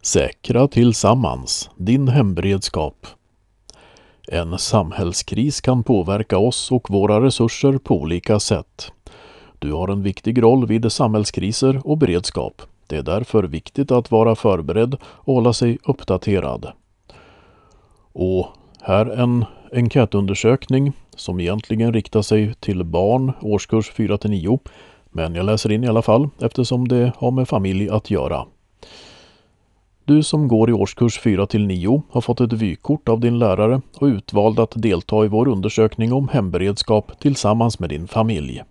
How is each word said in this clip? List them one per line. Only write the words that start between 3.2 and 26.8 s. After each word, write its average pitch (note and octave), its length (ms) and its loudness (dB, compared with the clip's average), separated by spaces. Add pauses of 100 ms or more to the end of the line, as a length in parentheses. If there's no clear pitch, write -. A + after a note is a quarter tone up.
En E2+ 300 -4
samhällskris F#2 1000 -2
kan B2+ 220 0
påverka G2 560 0
oss B2 340 0
och B2 180 -2
våra G#2 320 4
resurser C3 560 2
på - 220 0
olika F2+ 400 0
sätt. - 520 -6 (680)
Du D2 140 -6
har F2+ 160 -4
en G2 140 -4
viktig A2+ 400 0
roll A#2+ 240 6
vid A2+ 260 0
samhällskriser A#2 920 0
och D3+ 140 0
beredskap. F2+ 640 -2 (240)
Det D2+ 100 -6
är C#2+ 60 -4
därför G#2+ 400 0
viktigt D#2+ 480 -6
att B2 200 2
vara A2+ 260 4
förberedd G2+ 680 0
och - 300 -4
hålla A#2+ 180 4
sig A#2+ 320 0
uppdaterad. F#2 880 -2 (1400)
Och F#2 340 -2 (340)
här G2+ 260 2
en A#2+ 380 0 (280)
enkätundersökning A#2+ 1200 2 (240)
som F2+ 240 -6
egentligen A2 520 -2
riktar A2 300 0
sig G#2+ 320 0
till F#2 300 -4
barn, G#2+ 560 0
årskurs G#2+ 500 -2
fyra G#2 280 -2
till G#2+ 120 -4
nio. G2+ 280 0 (520)
Men E2 240 -6
jag F2+ 120 -2
läser G#2+ 260 0
in A2+ 120 0
i B2 40 0
alla A2+ 140 2
fall C3+ 260 2 (120)
eftersom B2 480 -2